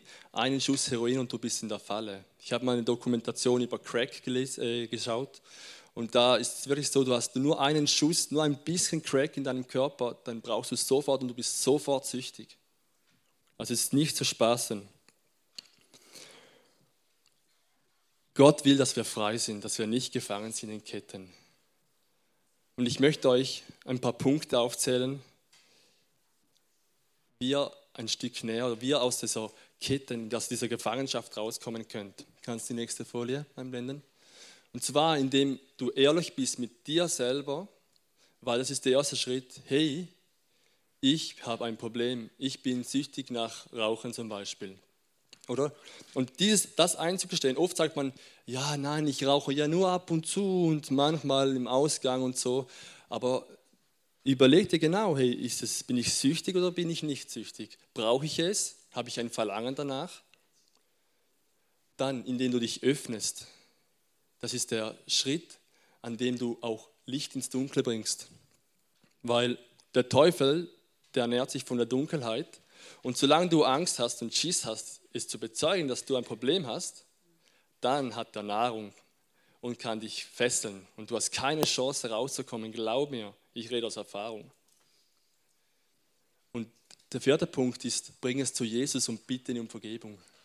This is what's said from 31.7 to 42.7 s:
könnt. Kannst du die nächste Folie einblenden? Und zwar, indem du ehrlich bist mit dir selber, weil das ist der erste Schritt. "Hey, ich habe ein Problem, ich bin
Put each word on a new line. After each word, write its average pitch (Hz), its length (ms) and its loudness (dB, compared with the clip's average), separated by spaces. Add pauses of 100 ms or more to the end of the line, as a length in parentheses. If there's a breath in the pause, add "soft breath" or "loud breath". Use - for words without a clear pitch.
könnt. 101 380 -12 (160)
Kannst 117 280 -8
du 127 40 -4
die 117 80 -4
nächste 117 240 -8
Folie 127 400 -4 (100)
einblenden? 127 460 -8 (720 loud breath)
Und 123 100 -8
zwar, 151 360 4
indem 135 400 4 (180)
du 127 140 0
ehrlich 151 420 4
bist - 240 -2
mit - 300 -8
dir 165 200 2
selber, 143 600 -2 (760 soft breath)
weil 120 160 0
das 131 140 0
ist 131 120 -4
der 127 100 6
erste 143 220 4
Schritt. 127 500 -4
"Hey, 156 420 2 (960)
ich 156 400 0
habe 117 200 -4
ein 113 100 -6
Problem, 117 600 -4
ich 135 260 -6
bin 123 220 -2